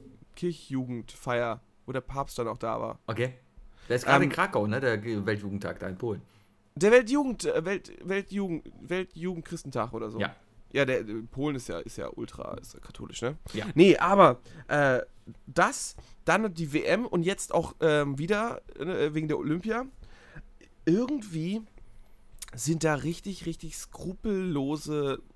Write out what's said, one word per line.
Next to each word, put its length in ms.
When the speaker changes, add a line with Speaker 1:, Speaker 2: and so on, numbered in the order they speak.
Speaker 1:
Kirchjugendfeier, 1300
wo 60
der 100
Papst 380
dann 80
auch 100
da 220
war. 280
Speaker 2:
Okay. 260
Der 100
ist 80
gerade 180
Speaker 1:
Ähm, 80
Speaker 2:
in 40
Krakau, 300
ne? 140
Der 180
Ge-, 300
Weltjugendtag 520
da 80
in 100
Polen. 240
Speaker 1:
Der 160
Weltjugend, 540
äh, 180
Welt-, 280
Weltjugend-, 680
Weltjugendchristentag 1120
oder 160
so. 100
Speaker 2:
Ja. 160
Speaker 1:
Ja, 100
der, 180
äh, 200
Polen 240
ist 140
ja, 100
ist 180
ja 120
ultra, 460
ist 180
ja 80
katholisch, 400
ne? 160
Speaker 2:
Ja. 120
Speaker 1:
Nee, 220
aber, 420
äh, 340
das, 500
dann 280
die 200
W 100
M 220
und 180
jetzt 300
auch, 260
ähm, 380
wieder, 440
äh, 360
wegen 140
der 100
Olympia. 480
Irgendwie 760
sind 280
da 120
richtig, 500
richtig 320
skrupellose, 1400